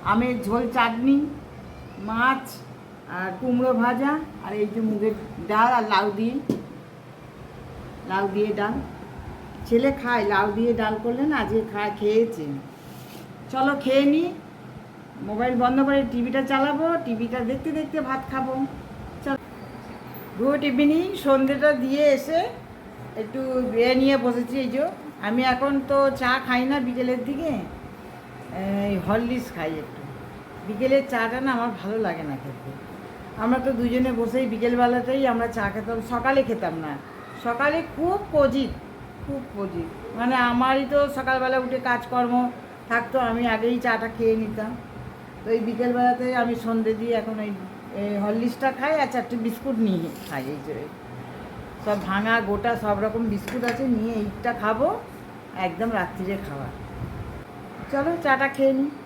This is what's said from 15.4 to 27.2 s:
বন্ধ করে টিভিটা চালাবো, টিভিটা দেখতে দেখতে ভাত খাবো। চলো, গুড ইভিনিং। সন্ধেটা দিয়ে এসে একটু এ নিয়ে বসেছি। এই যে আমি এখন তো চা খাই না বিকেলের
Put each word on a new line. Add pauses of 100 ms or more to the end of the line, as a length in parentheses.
বন্ধ
করে
টিভিটা
চালাবো, (180)
টিভিটা
দেখতে
দেখতে
ভাত (100)
খাবো। (720)
চলো, (1000)
গুড
ইভিনিং।
সন্ধেটা
দিয়ে
এসে (760)
একটু (380)
এ
নিয়ে
বসেছি।
এই
যে (380)
আমি
এখন
তো (120)
চা (140)
খাই
না
বিকেলের